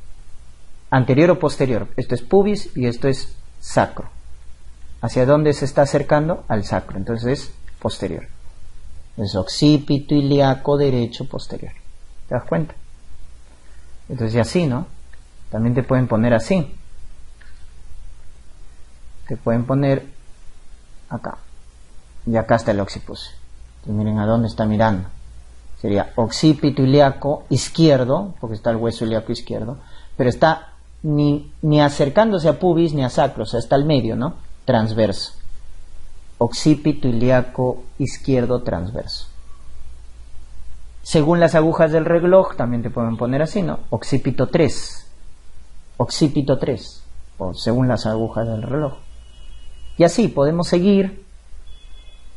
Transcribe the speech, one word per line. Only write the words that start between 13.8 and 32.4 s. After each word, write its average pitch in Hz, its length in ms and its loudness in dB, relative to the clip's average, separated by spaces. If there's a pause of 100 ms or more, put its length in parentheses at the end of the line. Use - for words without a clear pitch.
Entonces 117 280 -2
y - 20 4
así, 165 280 2
¿no? 131 200 -2 (640)
También 117 240 0
te 127 80 2
pueden 127 240 2
poner 117 280 4
así. 160 400 2 (2500)
Te 123 100 -6
pueden 117 280 0
poner 135 420 0 (1040)
acá. - 300 -8 (880)
Y 113 100 0
acá 113 200 2
está 113 140 0
el 101 100 2
occipucio. - 520 -8 (460)
Entonces 104 180 -6
miren 107 220 0
a 104 80 0
dónde 113 200 2
está 110 200 -2
mirando. 107 420 2 (720)
Sería 101 340 0
occipito 139 680 2
ilíaco 139 640 4
izquierdo, 151 920 4
porque 113 140 -6
está 117 160 -2
el 117 60 2
hueso 113 300 -2
ilíaco 110 260 -2
izquierdo, 110 460 -6 (380)
pero 123 140 4
está - 440 2 (280)
ni, 147 480 2 (120)
ni 151 180 6
acercándose 160 680 4